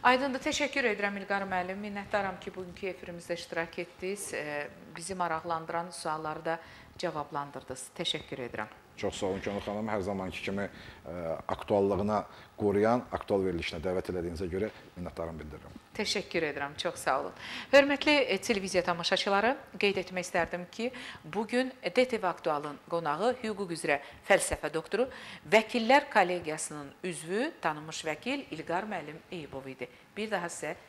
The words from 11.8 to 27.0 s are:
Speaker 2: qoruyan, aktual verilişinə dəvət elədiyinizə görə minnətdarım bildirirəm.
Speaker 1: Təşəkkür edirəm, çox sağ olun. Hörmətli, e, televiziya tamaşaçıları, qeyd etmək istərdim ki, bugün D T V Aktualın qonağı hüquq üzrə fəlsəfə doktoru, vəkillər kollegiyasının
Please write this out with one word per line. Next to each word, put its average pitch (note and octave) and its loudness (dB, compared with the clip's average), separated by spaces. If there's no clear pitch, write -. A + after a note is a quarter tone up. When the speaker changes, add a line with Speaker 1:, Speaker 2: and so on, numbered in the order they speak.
Speaker 2:
qoruyan, G#2+ 4
aktual F#2+ 2
verilişinə E2+ -2
dəvət F#2 0
elədiyinizə F2 -2
görə F#2+ -2
minnətdarım E2 -6
bildirirəm. - -14
Speaker 1:
Təşəkkür F#3 0
edirəm, C#3+ -4
çox F3 -2
sağ C#3+ 4
olun. - -4
Hörmətli, C#4+ 8
e, C#4 6
televiziya F#3+ 2
tamaşaçıları, G3 4
qeyd G3 4
etmək F3+ -4
istərdim F3 0
ki, A#3 -4
bugün A3+ 0
D B3 4
T B3 -2
V F#3+ 0
Aktualın D3 -2
qonağı E3+ 2
hüquq G3+ -4
üzrə D#3 2
fəlsəfə D#3 4
doktoru, G3+ 0
vəkillər A3+ 6
kollegiyasının D#3 2